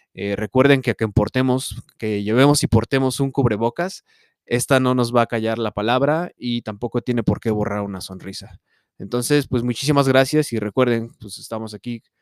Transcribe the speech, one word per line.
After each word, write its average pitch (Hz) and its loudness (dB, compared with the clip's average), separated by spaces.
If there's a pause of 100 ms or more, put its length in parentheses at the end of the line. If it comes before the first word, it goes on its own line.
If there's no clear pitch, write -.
(140)
Eh, 101 -4
recuerden 131 4
que, 117 -2
que 110 -2
portemos, 127 0 (140)
que 104 -4
llevemos 131 4
y - 0
portemos 127 0
un 135 -2
cubrebocas, 120 -2 (420)
esta 123 2
no 127 2
nos 120 0
va 120 6
a 113 0
callar 110 -2
la 110 -2
palabra 135 0
y 120 -4
tampoco 113 -6
tiene 120 -2
por - 0
qué 113 -2
borrar 104 -4
una 98 -8
sonrisa. 95 -14 (380)
Entonces, 123 0
pues 120 -2
muchísimas 135 0
gracias 135 2
y 110 -2
recuerden, 117 0
pues 104 -16
estamos 110 -10
aquí 117 -10 (200)